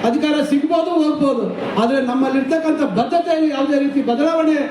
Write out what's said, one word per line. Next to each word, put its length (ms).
ಅಧಿಕಾರ 440
ಸಿಗ್ಬೋದು, 400
ಹೋಗ್ಬೋದು, 540
ಆದ್ರೆ 200
ನಮ್ಮಲ್ಲಿರ್ತಕ್ಕಂಥ 800
ಬದ್ಧತೆಯಲ್ಲಿ 680
ಯಾವುದೇ 280
ರೀತಿ 240
ಬದಲಾವಣೆ 540